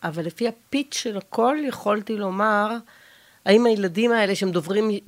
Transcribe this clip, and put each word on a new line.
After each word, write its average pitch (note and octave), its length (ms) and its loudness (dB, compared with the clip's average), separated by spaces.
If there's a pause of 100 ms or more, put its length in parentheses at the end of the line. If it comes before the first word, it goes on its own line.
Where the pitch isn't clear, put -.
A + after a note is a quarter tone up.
אבל E3 220 -6
לפי G3+ 220 -4
הפיץ' C#4 500 -6
של G#3+ 200 -6
הקול C4 500 0
יכולתי G#3 480 -4
לומר, G#3 640 0 (680)
האם A3 200 6
הילדים G#3+ 460 2
האלה G3+ 240 2
שהם F#3+ 160 -2
דוברים, G3 380 0 (180)